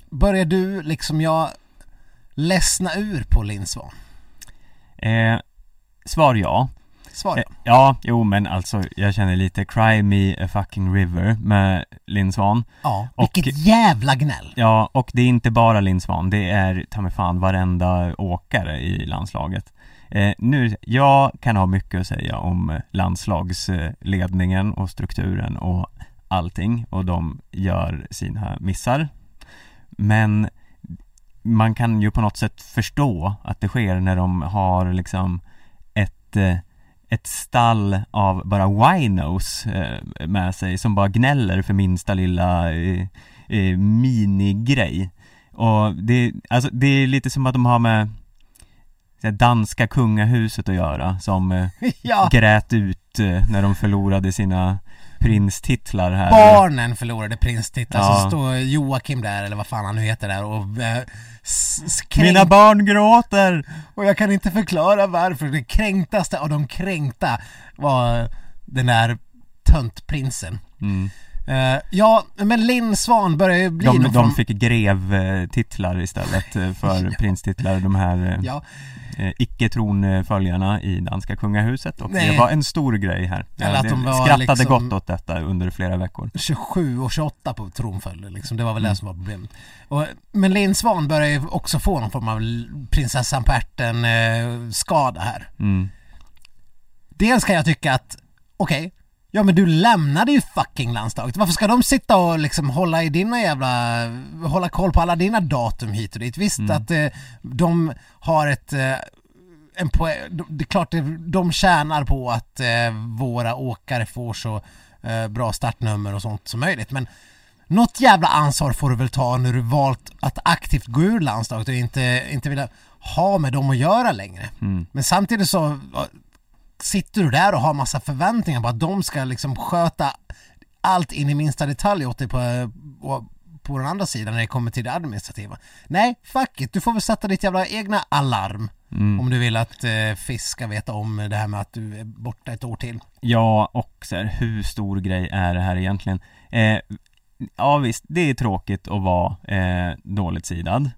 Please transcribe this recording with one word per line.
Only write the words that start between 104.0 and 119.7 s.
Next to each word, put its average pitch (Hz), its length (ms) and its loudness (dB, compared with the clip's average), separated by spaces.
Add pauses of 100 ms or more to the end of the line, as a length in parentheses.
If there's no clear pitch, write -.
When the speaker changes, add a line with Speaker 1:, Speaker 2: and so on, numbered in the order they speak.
Speaker 1:
hålla 175 200 0
koll 175 240 0
på 180 80 6
alla 170 160 2
dina 202 240 0
datum 120 520 -4
hit 104 220 -6
och 107 60 -10
dit? 117 180 -8
Visst 202 200 -2
Speaker 2:
Mm. 104 180 0
Speaker 1:
att, 110 140 -6
eh, 151 160 2 (360)
de 160 500 0 (280)
har 156 260 0
ett, 139 260 -4
eh, 135 200 -2 (840)
en 180 140 -2
poä-, 151 400 -2
de, 175 180 -8
det 151 140 -8
är - 40 -4
klart 180 240 -2
det, 165 100 -2 (180)
de 170 340 -2
tjänar 151 520 2
på 131 260 -2
att, - 300 -6
eh, 117 300 0 (280)
våra 120 360 -4
åkare 123 520 -6
får 120 280 -10
så, 110 220 -8 (460)
eh, 113 260 -6
bra 110 240 -4
startnummer 104 640 -4
och 95 80 -6
sånt 107 260 -10
som 117 120 -8
möjligt. 147 300 -4
Men 131 160 -6 (600)
något 233 340 2
jävla 196 280 6
ansvar 147 440 2
får 139 180 -2
du 120 60 0
väl 123 120 -2
ta 127 280 -2
när 127 160 0
du 127 80 0
valt 135 500 -2 (100)